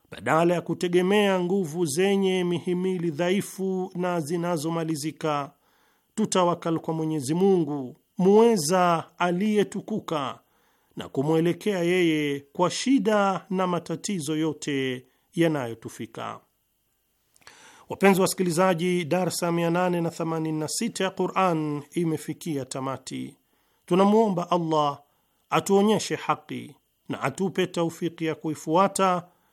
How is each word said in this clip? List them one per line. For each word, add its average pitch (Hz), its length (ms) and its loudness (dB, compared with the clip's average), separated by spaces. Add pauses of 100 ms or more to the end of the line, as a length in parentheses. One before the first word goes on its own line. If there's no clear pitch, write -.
(100)
badala 160 440 2
ya 165 60 -2
kutegemea 185 800 2
nguvu 175 460 -2
zenye 185 580 2
mihimili 175 680 -2
dhaifu 185 840 -2
na 175 260 -2
zinazomalizika, 160 1300 -2 (640)
tutawakal 175 640 0
kwa 160 160 -6
Mwenyezi 156 400 -4
Mungu, 165 640 2 (220)
muweza 185 880 4 (140)
aliyetukuka, 180 1200 -2 (580)
na 107 120 -10
kumwelekea 170 760 0
yeye 160 580 2 (120)
kwa 175 180 0
shida 202 800 2
na 185 160 0
matatizo 165 680 -4
yote 139 680 -4 (280)
yanayotufika. 120 1080 -4 (1500)
Wapenzi 190 320 4
wasikilizaji, 180 840 0
darsa 170 480 -2
mia 170 180 0
nane 175 300 0
na 165 100 -2
themanini 160 480 -4
na 151 100 -4
sita 190 360 -4
ya 185 60 -2
Qur'an 156 720 -2 (100)
imefikia 160 720 -4
tamati. 131 720 -10 (500)
Tunamuomba 196 640 4
Allah 156 520 0 (480)
atuonyeshe 196 680 2
haki 139 580 -6 (340)
na 113 140 -6
atupe 185 440 -2
taufiki 170 580 -4
ya 156 100 -2
kuifuata 180 920 0 (240)